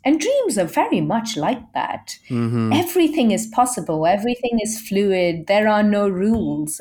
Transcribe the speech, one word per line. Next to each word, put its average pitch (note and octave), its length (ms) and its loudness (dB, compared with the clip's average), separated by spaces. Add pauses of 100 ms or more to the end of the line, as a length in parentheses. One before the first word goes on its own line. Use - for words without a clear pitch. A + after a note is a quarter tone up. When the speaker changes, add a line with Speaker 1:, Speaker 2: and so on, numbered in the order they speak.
Speaker 1:
And D4 160 2
dreams A#4 360 0
are F#3 100 2
very D4+ 340 0
much G#3 360 -2
like G3 360 -4
that. - 440 -8 (120)
Speaker 2:
Mm-hmm. A#2 440 0
Speaker 1:
Everything D4+ 600 2
is G3 160 -2
possible. E3 580 0
Everything A#3 560 0
is A3 180 -6
fluid. F#3 680 0
There G#3+ 180 4
are G#3+ 160 4
no G3+ 260 2
rules, F3+ 720 -2